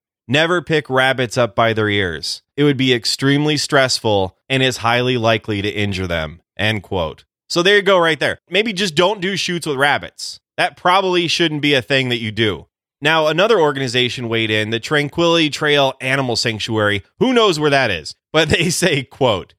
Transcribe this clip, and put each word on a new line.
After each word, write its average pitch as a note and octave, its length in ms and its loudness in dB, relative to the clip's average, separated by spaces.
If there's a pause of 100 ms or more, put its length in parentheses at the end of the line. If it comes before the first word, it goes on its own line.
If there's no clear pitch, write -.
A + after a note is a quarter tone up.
(280)
"Never E3 340 2
pick D3+ 260 -2
rabbits C3 480 0
up A#2+ 200 0
by A2+ 160 2
their G#2+ 160 0
ears. F#2 540 -4 (140)
It C#3+ 60 2
would D3 140 4
be B2+ 180 2
extremely C#3+ 640 0
stressful A#2 800 0 (120)
and C3+ 140 0
is B2+ 140 0
highly B2 400 0
likely A2 460 0
to G#2 60 -2
injure G2+ 380 -4
them," E2+ 340 -6 (160)
end G#2+ 280 -2
quote. E2 400 -6 (240)
So E3+ 140 0
there G3 140 4
you G3+ 60 4
go F#3+ 160 4
right D#3+ 220 0
there. B2+ 180 -2 (100)
Maybe G#3+ 240 -2
just F#3 220 -4
don't F#3 260 2
do F#3 160 -4
shoots E3+ 300 -6
with D3 100 -4
rabbits. B2+ 640 -2 (180)
That E3 200 -2
probably F3+ 500 2
shouldn't D3+ 360 -2
be D3 120 2
a B2+ 80 2
thing C3 280 0
that A#2+ 80 -2
you A2 120 -6
do. G2+ 380 -2 (320)
Now, D#3 260 2
another F#3 340 2
organization B2+ 680 -2
weighed A2+ 220 -2
in, G#2+ 200 -2
the A2+ 100 -2
Tranquility D#3 720 0
Trail C#3+ 500 0
Animal C3 360 -2
Sanctuary. G#2+ 640 -2 (160)
Who B3+ 160 2
knows G#3+ 260 2
where D3+ 100 2
that C3+ 200 2
is? E2 240 -8 (180)
But D#3 160 2
they F3 220 0
<laughs> - 0 -
say, D#3 320 0
quote, A2+ 560 -2